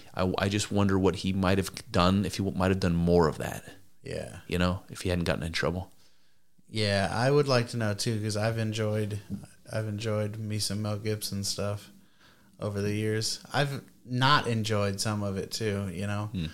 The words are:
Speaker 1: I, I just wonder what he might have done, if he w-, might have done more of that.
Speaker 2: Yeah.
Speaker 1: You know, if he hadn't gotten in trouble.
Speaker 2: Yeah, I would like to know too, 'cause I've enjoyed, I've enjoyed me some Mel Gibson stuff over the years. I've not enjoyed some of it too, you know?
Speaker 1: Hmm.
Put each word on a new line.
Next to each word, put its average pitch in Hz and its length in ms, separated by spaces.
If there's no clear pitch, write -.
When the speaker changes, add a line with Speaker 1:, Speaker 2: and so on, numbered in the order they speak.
Speaker 1:
I, 92 240
I 101 120
just 104 240
wonder 98 260
what 92 180
he 95 140
might 95 260
have 92 140
done, 95 360
if - 100
he 101 80
w-, 95 140
might 92 140
have 95 100
done 87 140
more 85 340
of 69 80
that. - 260
Speaker 2:
Yeah. - 340
Speaker 1:
You 90 100
know, 90 320
if - 120
he 95 80
hadn't 87 160
gotten 82 180
in 82 80
trouble. 85 400
Speaker 2:
Yeah, 101 420
I 120 200
would 147 160
like 123 220
to - 80
know 107 160
too, 110 280
'cause 104 160
I've 113 200
enjoyed, 107 640
I've 110 160
enjoyed 107 500
me 107 220
some 101 220
Mel 107 160
Gibson 104 480
stuff 101 440
over 101 220
the 104 120
years. 107 460
I've 139 280
not 131 420
enjoyed 104 520
some 107 240
of 98 140
it 90 140
too, 101 420
you 92 140
know? 104 260
Speaker 1:
Hmm. 85 200